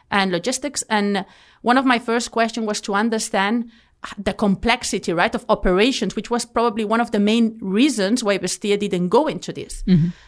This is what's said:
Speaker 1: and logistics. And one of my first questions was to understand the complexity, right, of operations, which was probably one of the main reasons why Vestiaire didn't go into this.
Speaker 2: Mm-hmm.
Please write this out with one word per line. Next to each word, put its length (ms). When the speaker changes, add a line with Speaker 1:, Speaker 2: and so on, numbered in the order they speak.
Speaker 1:
and 200
logistics. 580
And 360
one 160
of 80
my 140
first 320
questions 360
was 140
to 120
understand 800
the 160
complexity, 800
right, 200
of 140
operations, 680
which 160
was 140
probably 400
one 160
of 120
the 80
main 420
reasons 600
why 160
Vestiaire 400
didn't 300
go 200
into 260
this. 340
Speaker 2:
Mm-hmm. 220